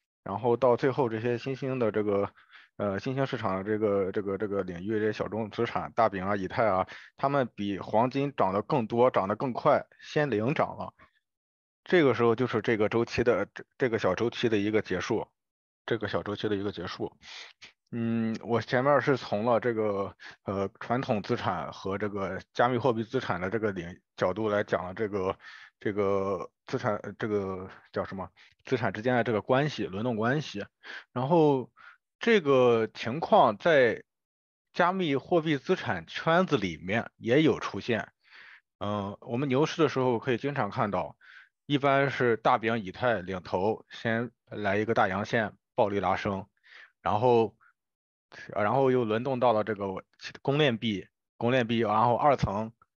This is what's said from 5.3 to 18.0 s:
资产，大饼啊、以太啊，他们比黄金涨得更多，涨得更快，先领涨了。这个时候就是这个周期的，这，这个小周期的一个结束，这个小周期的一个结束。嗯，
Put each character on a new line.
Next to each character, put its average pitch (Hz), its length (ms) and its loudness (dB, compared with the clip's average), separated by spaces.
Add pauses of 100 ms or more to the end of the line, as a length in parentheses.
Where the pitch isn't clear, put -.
资 117 160 -2
产， - 240 -6
大 113 180 4
饼 95 160 -6
啊、 104 100 0
以 92 120 -4
太 117 180 0
啊， 92 220 2 (280)
他 139 140 -2
们 139 240 0
比 101 240 -4
黄 110 320 0
金 139 260 -4
涨 95 160 2
得 104 120 0
更 123 240 -2
多， 120 240 4
涨 95 160 0
得 104 80 -2
更 127 180 -4
快， 135 320 2 (160)
先 147 300 -2
领 113 240 0
涨 90 220 -2
了。 92 140 -10 (920)
这 175 200 4
个 123 120 6
时 117 80 2
候 117 120 6
就 123 120 0
是 113 160 -2
这 120 120 0
个 104 140 2
周 117 160 2
期 - 180 -2
的， 98 300 4
这， - 100 -12 (140)
这 131 100 0
个 110 120 0
小 92 160 2
周 117 160 0
期 - 180 0
的 110 80 2
一 101 140 0
个 107 100 2
结 90 180 -2
束， 101 280 -2 (580)
这 117 140 -2
个 104 80 -6
小 92 160 -4
周 104 120 -6
期 107 140 -4
的 104 60 0
一 98 80 -2
个 101 80 -4
结 87 160 -8
束。 - 280 -10 (760)
嗯， 113 500 -2